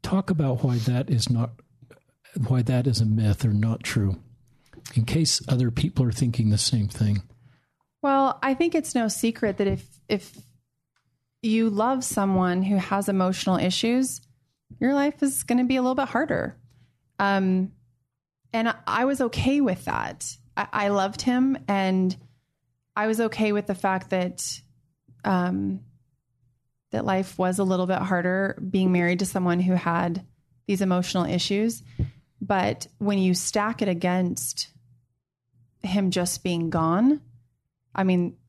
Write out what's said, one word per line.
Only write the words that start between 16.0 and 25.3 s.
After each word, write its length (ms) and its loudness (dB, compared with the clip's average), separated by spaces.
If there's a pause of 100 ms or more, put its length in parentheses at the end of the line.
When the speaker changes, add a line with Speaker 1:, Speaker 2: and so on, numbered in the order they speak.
Speaker 2:
harder. 480 -2 (640)
Um, 540 2 (800)
and 220 0 (120)
I 180 0
was 160 0
okay 400 2
with 240 0
that. 520 -6 (200)
I, 160 -4
I 160 0
loved 340 0
him, 360 2 (100)
and 480 2 (800)
I 100 0
was 140 0
okay 320 0
with 140 0
the 80 -2
fact 360 -2
that, 500 -4 (640)
um, 560 0 (1080)